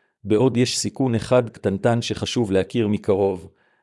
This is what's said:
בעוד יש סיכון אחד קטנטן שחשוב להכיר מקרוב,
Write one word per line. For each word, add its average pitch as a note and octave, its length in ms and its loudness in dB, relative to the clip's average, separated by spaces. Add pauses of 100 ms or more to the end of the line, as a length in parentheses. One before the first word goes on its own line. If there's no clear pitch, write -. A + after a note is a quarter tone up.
(240)
בעוד A2 320 2
יש A#2+ 220 0
סיכון A#2+ 360 -2
אחד A#2+ 360 2
קטנטן A#2 520 -2
שחשוב G#2 500 -4
להכיר G#2 360 0
מקרוב, G2 640 0 (320)